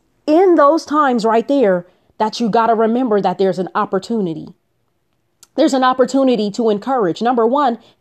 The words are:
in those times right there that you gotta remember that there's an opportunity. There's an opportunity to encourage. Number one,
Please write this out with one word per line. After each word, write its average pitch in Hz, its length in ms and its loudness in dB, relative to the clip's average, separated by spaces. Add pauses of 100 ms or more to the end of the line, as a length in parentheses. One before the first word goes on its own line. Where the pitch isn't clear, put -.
(260)
in 349 300 4
those 302 300 2
times 262 400 0
right 226 240 0
there 202 360 0 (320)
that 214 220 -4
you 233 100 -2
gotta 226 260 2
remember 220 440 0
that 185 180 -2
there's 190 220 0
an 185 160 -6
opportunity. 190 800 -4 (1040)
There's 294 180 2
an 262 100 0
opportunity 254 680 0
to 226 180 -2
encourage. 208 520 -2
Number 233 240 0
one, 240 320 0 (240)